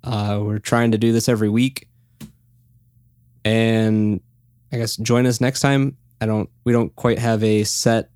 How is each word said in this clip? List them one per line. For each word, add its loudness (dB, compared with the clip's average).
Uh, -4
we're -4
trying 2
to 2
do 2
this 0
every 2
week. -2
And 0
I -6
guess -4
join 2
us 0
next -2
time. 0
I -4
don't, -2
we 2
don't 0
quite -2
have 0
a 2
set 0